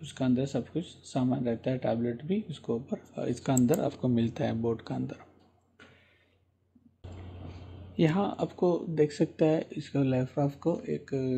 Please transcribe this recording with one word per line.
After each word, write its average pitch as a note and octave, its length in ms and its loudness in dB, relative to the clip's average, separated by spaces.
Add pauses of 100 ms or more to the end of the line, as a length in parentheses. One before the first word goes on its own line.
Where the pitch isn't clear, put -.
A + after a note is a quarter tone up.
उसका C#3 240 -4
अंदर B2+ 200 4
सब C3 240 -2
कुछ E3 160 -4
सामान C3 600 -2
रहता A#2 260 0
है, C3 60 0
टैबलेट A#2 480 -2
भी G3+ 240 0
उसके C#3 240 -6
ऊपर, - 480 -6
अ, B2+ 40 -4
इसका C3 280 0
अंदर B2+ 260 6
आपको - 280 -2
मिलता A#2 360 2
है, A2+ 100 0
बोर्ड A2+ 280 -2
का - 140 -8
अंदर। C3 200 -4 (2750)
यहाँ F3 400 4
आपको E3+ 500 0
देख D3+ 220 4
सकता - 340 2
है, D#3 320 2
इसको C#3+ 260 0
लैपटॉप C3 520 0
को - 260 0
एक D3 240 -4 (320)